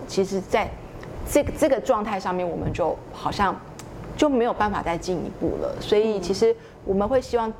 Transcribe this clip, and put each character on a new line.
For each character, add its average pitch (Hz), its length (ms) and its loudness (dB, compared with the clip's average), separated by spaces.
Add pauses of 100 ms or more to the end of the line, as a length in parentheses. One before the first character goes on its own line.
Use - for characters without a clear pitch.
其 196 160 2
实 190 160 -2
在 190 280 0 (600)
这 294 140 6
个， - 140 -2
这 311 100 4
个 220 120 4
状 220 240 2
态 214 160 -2
上 185 140 -2
面， 180 120 0
我 165 80 -4
们 165 180 -4
就 165 220 0 (180)
好 - 180 -6
像 185 280 0 (560)
就 302 140 4
没 247 160 4
有 233 80 2
办 208 180 0
法 190 120 -2
再 170 160 -2
进 180 180 -2
一 139 140 -4 (100)
步 120 220 0
了。 - 180 -2
所 - 160 2
以 214 240 2
其 180 140 -2
实 226 200 4 (300)
我 196 80 -2
们 202 160 2
会 262 120 4
希 247 180 -2
望 226 220 -2